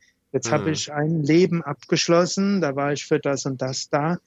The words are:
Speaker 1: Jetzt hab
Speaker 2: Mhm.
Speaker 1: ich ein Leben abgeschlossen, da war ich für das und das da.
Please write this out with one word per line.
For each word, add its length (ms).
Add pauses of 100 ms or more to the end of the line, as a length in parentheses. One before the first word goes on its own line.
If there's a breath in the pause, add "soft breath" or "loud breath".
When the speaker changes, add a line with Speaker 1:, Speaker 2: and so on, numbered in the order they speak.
(320)
Speaker 1:
Jetzt 200
hab 140
Speaker 2:
Mhm. 60
Speaker 1:
ich 200
ein 300
Leben 400
abgeschlossen, 1000
da 160
war 160
ich 120
für 140
das 280
und 140
das 280
da. 380